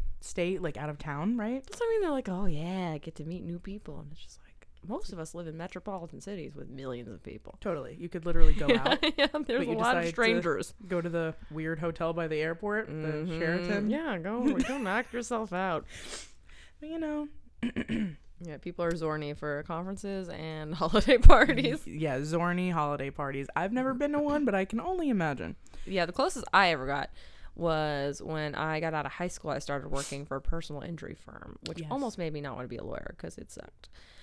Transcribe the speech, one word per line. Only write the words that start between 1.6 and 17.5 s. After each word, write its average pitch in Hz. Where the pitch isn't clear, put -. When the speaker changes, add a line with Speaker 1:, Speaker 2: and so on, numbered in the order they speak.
Speaker 2:
That's -
what 466
I -
mean. 453
They're 349
like, 262
"Oh, 185
yeah, 175
I 147
get 160
to 151
meet 175
new 175
people." 190
And 143
it's 156
just -
like, -
most 302
of 185
us 160
live 170
in 160
metropolitan 165
cities 185
with 139
millions 123
of 110
people. -
Speaker 1:
Totally. 160
You 170
could 165
literally 170
go 147
Speaker 2:
<laughs> -
Yeah, 226
Speaker 1:
out, 277
Speaker 2:
yeah, 302
there's 302
Speaker 1:
but 247
Speaker 2:
a 254
Speaker 1:
you 240
Speaker 2:
lot 220
of 170
Speaker 1:
decide -
to 170
Speaker 2:
strangers. 175
Speaker 1:
go 175
to 170
the 165
weird 156
hotel 165
by 165
the 156
airport, 202
the -
Speaker 2:
Mm-hmm. 156
Speaker 1:
Sheraton. 175
Speaker 2:
Yeah, 277
go, 208
Speaker 1:
<laughs> 262
Speaker 2:
go 262
knock 226
yourself 233
out. 180
Speaker 1:
But, 302
you 330
know. 302